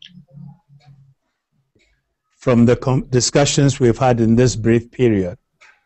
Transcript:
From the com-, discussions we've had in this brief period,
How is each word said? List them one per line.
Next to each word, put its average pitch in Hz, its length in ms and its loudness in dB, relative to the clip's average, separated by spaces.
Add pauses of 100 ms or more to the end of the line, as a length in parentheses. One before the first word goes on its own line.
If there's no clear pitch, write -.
(2250)
From 120 300 2
the 123 80 2
com-, 127 340 -4
discussions 139 680 0
we've 120 180 2
had 127 220 -2
in 113 160 0
this 123 200 2
brief 113 360 -2
period, 101 460 -2 (480)